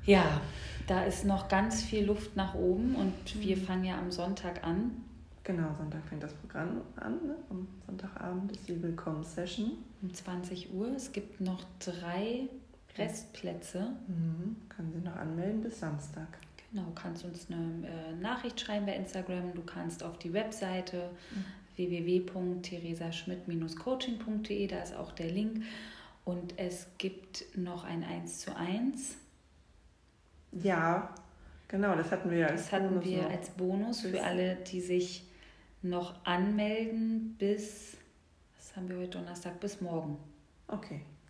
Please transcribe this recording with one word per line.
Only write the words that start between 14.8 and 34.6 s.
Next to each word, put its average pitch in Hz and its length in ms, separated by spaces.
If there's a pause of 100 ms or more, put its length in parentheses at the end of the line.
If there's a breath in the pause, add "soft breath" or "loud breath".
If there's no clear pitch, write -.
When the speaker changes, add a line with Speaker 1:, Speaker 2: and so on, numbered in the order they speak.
Speaker 2:
sie 160 80
noch 175 160
anmelden 180 460
bis 226 180
Samstag. 156 480 (440)
Speaker 1:
Genau, 190 220
kannst 170 300
uns 175 260
eine, 165 380
äh, 165 340
Nachricht 240 380
schreiben 208 260
bei 196 80
Instagram. 180 600
Du 175 60
kannst 170 420
auf 170 160
die 170 120
Webseite 185 800 (240 loud breath)
Speaker 2:
Mhm. 196 100 (320 loud breath)
Speaker 1:
w 180 140
w 170 160
w 180 140
punkt 180 460
theresa 170 440
schmidt 180 380
minus 165 260
coaching 254 460
punkt 214 280
d 202 140
e, 196 60
da 180 120
ist 180 140
auch - 160
der - 220
Link. 220 320 (600 loud breath)
Und 175 340
es 180 280 (120)
gibt - 460 (140)
noch 175 240
ein 170 220
Eins 170 340
zu - 160
eins. 214 640 (1400)
Speaker 2:
Ja, 175 600 (540 loud breath)
genau, 196 300
das 165 160
hatten 180 180
wir 170 80
ja 165 100
als 160 180
Speaker 1:
Das - 60
hatten 190 180
Speaker 2:
Bonus 180 140
Speaker 1:
wir 165 200
Speaker 2:
noch. 160 60
Speaker 1:
als 180 200
Bonus 202 520
für 190 80
Speaker 2:
Bis 185 100
Speaker 1:
alle, 180 340 (160)